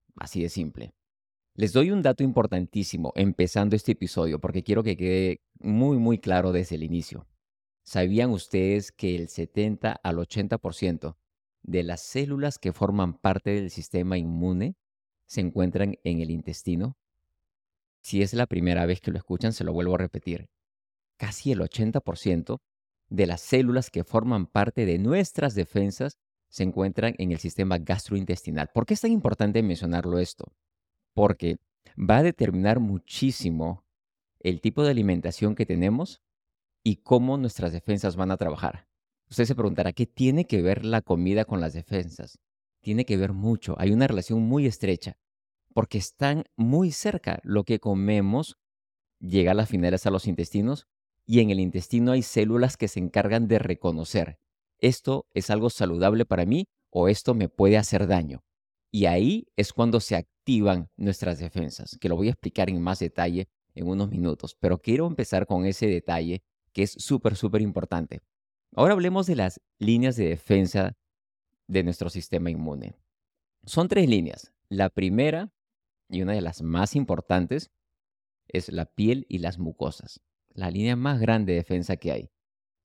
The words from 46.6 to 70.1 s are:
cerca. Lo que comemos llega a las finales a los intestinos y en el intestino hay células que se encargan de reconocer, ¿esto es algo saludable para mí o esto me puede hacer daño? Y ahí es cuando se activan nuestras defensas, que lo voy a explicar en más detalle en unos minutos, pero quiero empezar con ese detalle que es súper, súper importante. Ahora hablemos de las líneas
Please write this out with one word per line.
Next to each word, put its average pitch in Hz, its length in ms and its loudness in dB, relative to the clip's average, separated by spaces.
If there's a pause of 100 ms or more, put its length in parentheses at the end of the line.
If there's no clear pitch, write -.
cerca. 165 520 -4
Lo 101 220 0
que 110 160 0
comemos 104 760 0 (640)
llega 90 320 2
a 92 40 4
las 110 140 2
finales 90 380 0
a 101 40 4
los 95 160 0
intestinos 104 600 -2 (400)
y 117 140 6
en 107 100 4
el 98 100 2
intestino 95 520 0
hay 131 100 2
células 120 560 0
que 107 100 -2
se - 100 -8
encargan 101 480 0
de 107 120 4
reconocer, 82 800 -2 (400)
¿esto 131 560 0
es 98 160 -2
algo 107 180 2
saludable 98 560 2
para 87 220 0
mí 147 180 2 (240)
o 87 200 2
esto 107 260 2
me 104 160 2
puede 104 260 6
hacer 101 300 2
daño? 80 360 0 (480)
Y 101 140 2
ahí 107 500 2
es - 200 -2
cuando 117 260 2
se 101 160 -2
activan 95 800 0
nuestras 90 440 -2
defensas, - 600 -8
que - 80 -2
lo 85 80 2
voy 98 120 0
a - 20 2
explicar - 400 -2
en 90 100 -2
más 90 200 -2
detalle 87 500 -2 (240)
en 87 120 -8
unos 98 220 -2
minutos, - 500 -4
pero 90 220 2
quiero 135 260 0
empezar 113 400 -2
con 92 200 0
ese 98 220 0
detalle 87 540 -2 (300)
que 98 120 0
es 101 80 -2
súper, 117 440 0
súper 107 240 0
importante. 85 640 -4 (520)
Ahora 180 200 4
hablemos 185 320 0
de 175 100 0
las 92 240 0 (180)
líneas 117 380 4